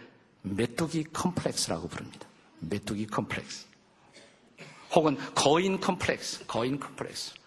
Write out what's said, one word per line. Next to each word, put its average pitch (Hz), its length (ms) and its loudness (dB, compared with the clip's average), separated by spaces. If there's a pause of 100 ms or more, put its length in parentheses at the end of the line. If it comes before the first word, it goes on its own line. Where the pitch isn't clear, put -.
(440)
메뚜기 151 680 0
컴플렉스라고 - 760 0
부릅니다. - 400 -10 (320)
메뚜기 101 480 -4
컴플렉스. - 600 -6 (1300)
혹은 151 220 6 (180)
거인 180 440 6
컴플렉스, - 680 -2
거인 131 320 0
컴플렉스. - 540 -10 (140)